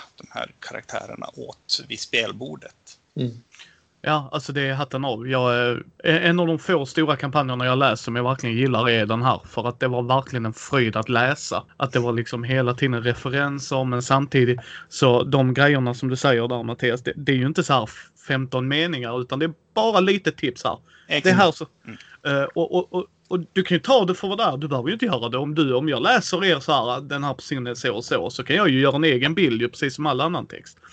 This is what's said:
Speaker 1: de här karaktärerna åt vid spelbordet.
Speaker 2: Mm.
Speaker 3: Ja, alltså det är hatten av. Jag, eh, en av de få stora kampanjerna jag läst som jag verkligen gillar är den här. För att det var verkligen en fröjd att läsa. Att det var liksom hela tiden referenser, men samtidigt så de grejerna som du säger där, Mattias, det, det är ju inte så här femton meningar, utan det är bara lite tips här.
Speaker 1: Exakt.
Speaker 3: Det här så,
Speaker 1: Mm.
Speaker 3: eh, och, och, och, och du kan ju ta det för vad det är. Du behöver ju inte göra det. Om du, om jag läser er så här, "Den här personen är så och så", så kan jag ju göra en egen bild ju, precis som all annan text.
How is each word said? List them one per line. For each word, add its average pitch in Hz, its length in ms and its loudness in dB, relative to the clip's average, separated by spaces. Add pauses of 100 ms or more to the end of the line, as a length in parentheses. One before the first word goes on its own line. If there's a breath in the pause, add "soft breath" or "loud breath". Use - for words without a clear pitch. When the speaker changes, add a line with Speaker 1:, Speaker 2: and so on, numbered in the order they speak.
(160)
Speaker 1:
de - 140 -20
här 117 200 -10 (100)
karaktärerna - 680 -12 (100)
åt - 520 -8
vid 113 120 -10
spelbordet. 117 760 -6 (420)
Speaker 2:
Mm. 127 140 -4 (680 loud breath)
Speaker 3:
Ja, 147 320 -2
alltså 147 200 -6
det 139 100 -2
är 135 120 -2
hatten 139 300 -4
av. 123 240 -4
Jag, 123 420 2 (340)
eh, 165 220 4
en 175 140 4
av 175 60 2
de 165 120 0
få 151 280 0
stora 151 300 2
kampanjerna 131 500 0
jag 127 120 2
läst 127 260 2
som 117 120 -4
jag 123 80 0
verkligen 123 320 -2
gillar 123 340 2
är 113 160 4
den 113 160 0
här. 127 180 2 (100)
För 120 180 -4
att 120 120 -6
det 131 80 0
var 123 140 -2
verkligen 127 440 0
en 113 80 -6
fröjd 120 420 0
att 110 120 -4
läsa. 123 560 0 (120)
Att 135 160 -4
det 135 60 2
var 120 140 0
liksom 117 320 -4
hela 123 300 0
tiden 123 280 -2
referenser, 135 840 -2
men 123 180 -2
samtidigt 131 580 4 (280 loud breath)
så 123 340 2
de 131 320 2
grejerna 135 400 2
som 127 140 -6
du 127 80 -2
säger 120 320 2
där, 123 140 -4
Mattias, 120 400 -2
det, - 140 -6
det 143 160 -2
är 131 40 4
ju 127 100 2
inte 156 180 0
så - 80 0
här 117 180 2 (380)
femton 131 400 -2
meningar, 139 520 -2
utan 127 180 -6
det 156 60 0
är 165 80 -2 (220)
bara 214 260 4
lite 190 320 2
tips - 320 -6
här. 87 140 -4 (300 soft breath)
Speaker 1:
Exakt. 143 160 0
Speaker 3:
Det 185 80 6
här 180 200 6
så, 156 140 -8 (200)
Speaker 1:
Mm. - 120 -16 (440 loud breath)
Speaker 3:
eh, - 20 0 (100)
och, 170 200 -2
och, 180 200 0
och, 180 120 -4 (220)
och 185 100 -2 (140)
du 190 100 0
kan 180 120 0
ju 160 60 4
ta 220 240 4
det 180 100 0
för 196 140 -6
vad 202 100 -4
det 226 60 0
är. 147 120 0
Du 147 120 -6
behöver 131 200 -2
ju 190 40 0
inte 226 140 -2
göra 120 220 0
det. 123 100 -4
Om 147 160 -4
du, 143 200 2
om 143 140 0
jag 127 140 -2
läser 196 420 2
er 160 160 2
så 156 120 -2
här, 123 280 0
"Den 143 240 -6
här 139 100 -2
personen 127 320 -8
är 120 80 -6
så 117 200 -2
och 113 100 -8
så", 107 260 -2
så 127 140 -8
kan 139 120 2
jag 202 120 4
ju 131 120 4
göra 135 160 4
en 151 80 2
egen 143 300 4
bild 123 280 4
ju, 120 60 0
precis 135 260 -4
som 151 120 -4
all 131 140 0
annan 156 260 -2
text. - 320 -18 (140 loud breath)